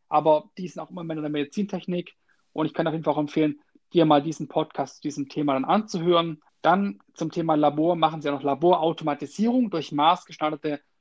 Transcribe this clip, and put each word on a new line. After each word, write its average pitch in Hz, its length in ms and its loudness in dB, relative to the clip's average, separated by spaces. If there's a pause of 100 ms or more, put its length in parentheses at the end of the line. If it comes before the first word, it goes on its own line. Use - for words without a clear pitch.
aber 151 480 2
die 185 100 -8
sind 160 140 -12
auch 151 100 -16
immer 180 100 -12
in 160 200 -8
der 151 80 -6
Medizintechnik. 175 880 -6 (360)
Und 156 160 -2
ich 151 60 -8
kann 160 120 0
auf 156 80 -2
jeden 165 100 -6
Fall 151 100 0
auch 151 60 -4
empfehlen, 151 400 0 (340)
dir 170 120 6
mal 151 160 6
diesen 156 260 -6
Podcast - 500 -6
zu - 40 -20
diesem 143 280 -6
Thema 147 240 -2
dann 131 120 -2
anzuhören. 170 760 0 (200)
Dann 196 380 2 (140)
zum 160 180 -6
Thema 165 240 0
Labor 151 400 2
machen 160 260 0
sie 147 60 -2
ja 143 60 0
noch 135 100 -6
Laborautomatisierung 165 1300 0
durch 165 220 -2
maßgeschneiderte 156 920 -2 (200)